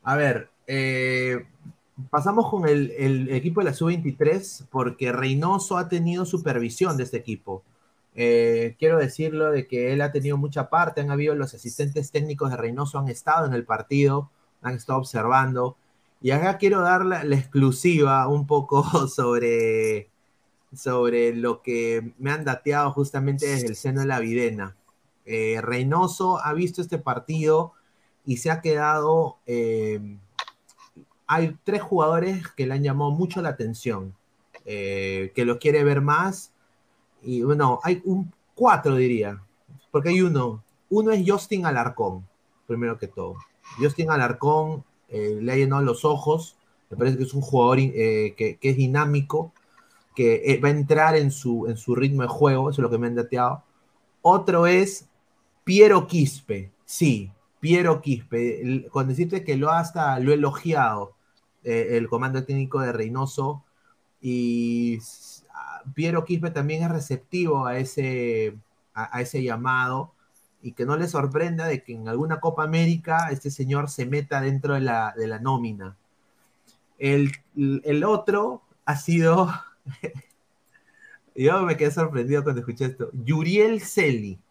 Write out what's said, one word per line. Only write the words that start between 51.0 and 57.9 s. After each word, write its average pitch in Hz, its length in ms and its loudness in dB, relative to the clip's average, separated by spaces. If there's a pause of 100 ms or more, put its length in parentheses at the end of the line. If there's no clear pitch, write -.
en 143 140 4
su, 117 380 -4
en 113 100 -4
su - 160 -2
ritmo 135 300 0
de 117 60 -2
juego, 139 420 2
eso 139 100 -2
es - 20 2
lo 117 60 0
que 117 80 0
me 120 80 -2
han 120 80 -4
dateado. 123 500 -2 (600)
Otro 170 420 6
es 185 420 2 (560)
Piero 196 440 8
Quispe, 107 640 -2 (120)
sí, 107 480 0 (280)
Piero 165 420 2